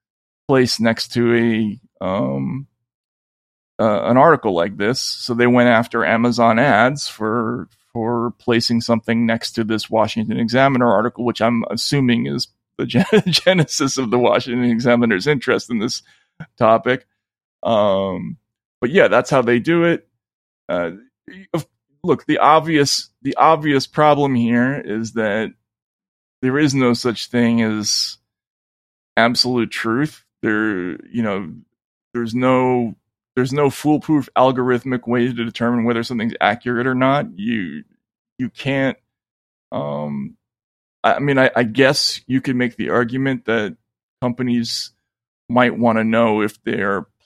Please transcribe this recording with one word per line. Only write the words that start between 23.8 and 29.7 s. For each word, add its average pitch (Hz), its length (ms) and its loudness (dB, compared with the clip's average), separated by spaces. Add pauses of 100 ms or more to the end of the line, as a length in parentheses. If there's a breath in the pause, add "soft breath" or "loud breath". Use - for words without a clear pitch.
problem 147 480 2
here 120 500 0
is 110 300 -6
that 110 400 -4 (880)
there 127 160 0
is 147 160 2
no 127 200 2
such 117 360 -4
thing 117 320 2
as 107 560 -4 (960)
absolute 117 540 0
truth. 127 540 -4 (180)